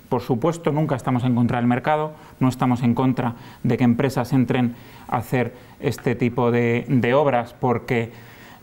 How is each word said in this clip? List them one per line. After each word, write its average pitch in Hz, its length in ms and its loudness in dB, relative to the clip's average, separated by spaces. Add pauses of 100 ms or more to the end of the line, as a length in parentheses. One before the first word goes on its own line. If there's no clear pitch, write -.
Por 123 140 0
supuesto, 160 480 -2
nunca 147 240 0
estamos 123 300 -2
en 123 100 2
contra 120 240 2
del 120 80 0
mercado, 151 460 0 (260)
no 131 100 4
estamos 127 320 0
en 120 140 2
contra 123 400 0 (260)
de 123 160 0
que 127 60 0
empresas 123 500 0
entren 123 400 0 (340)
a - 100 -4
hacer 120 360 -2 (260)
este 123 360 -2
tipo 120 340 0
de, 120 380 0
de 123 260 2
obras 131 400 2
porque 120 800 -4 (300)